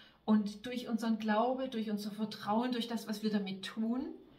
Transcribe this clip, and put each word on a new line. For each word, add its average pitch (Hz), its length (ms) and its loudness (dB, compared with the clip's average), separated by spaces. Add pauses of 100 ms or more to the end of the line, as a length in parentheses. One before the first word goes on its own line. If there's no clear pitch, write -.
(260)
und 214 400 4
durch 247 240 -4
unseren 226 280 2
Glaube, 233 520 2
durch 220 200 -2
unser 208 220 -2
Vertrauen, 220 600 0
durch 226 140 0
das, - 200 -4
was 214 160 -4
wir 214 80 0
damit 190 320 0
tun, 240 420 -2 (340)